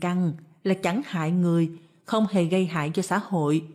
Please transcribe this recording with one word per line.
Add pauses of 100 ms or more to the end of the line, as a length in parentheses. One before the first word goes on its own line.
căn (300)
là
chẳng
hại
người, (340)
không
hề
gây
hại
cho
xã
hội.